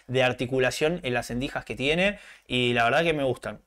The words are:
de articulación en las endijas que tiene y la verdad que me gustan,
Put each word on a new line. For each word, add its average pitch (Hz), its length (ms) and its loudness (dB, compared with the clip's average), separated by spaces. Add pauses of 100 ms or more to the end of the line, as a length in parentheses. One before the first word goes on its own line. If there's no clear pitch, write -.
de 127 160 2
articulación 127 800 0
en 127 100 -4
las 120 180 -4
endijas 123 360 -6
que 110 100 -8
tiene 170 420 0 (280)
y 123 260 2
la 117 120 4
verdad 139 200 4
que 165 80 2
me 147 120 -2
gustan, 113 420 -4